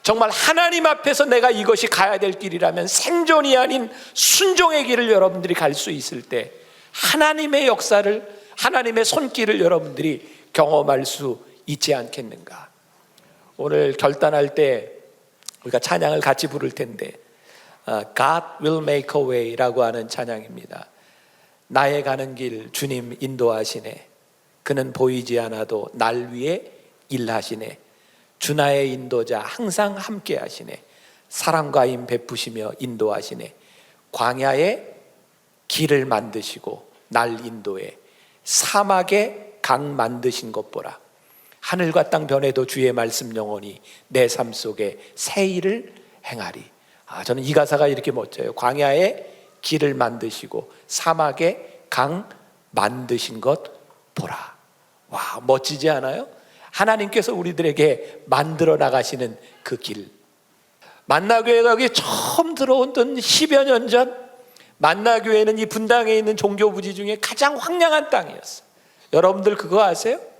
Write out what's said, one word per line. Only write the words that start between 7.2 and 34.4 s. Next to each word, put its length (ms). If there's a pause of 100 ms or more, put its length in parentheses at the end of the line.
역사를, 600 (300)
하나님의 480
손길을 560
여러분들이 680 (240)
경험할 540
수 340 (280)
있지 260
않겠는가. 800 (840)
오늘 360
결단할 640
때 360 (720)
우리가 140
찬양을 420
같이 280
부를 240
텐데, 420 (720)
아, 180 (120)
"God 280 (200)
will 180
make 400
a 60
way"라고 560
하는 240
찬양입니다. 800 (800)
"나의 360
가는 300
길 380
주님 480
인도하시네. 880 (560)
그는 300
보이지 460
않아도 540
날 400
위해 300 (460)
일하시네. 680 (600)
주 160
나의 380
인도자 460
항상 560
함께 420
하시네. 440 (480)
사랑과 580
힘 200
베푸시며 720
인도하시네. 760 (580)
광야에 760 (800)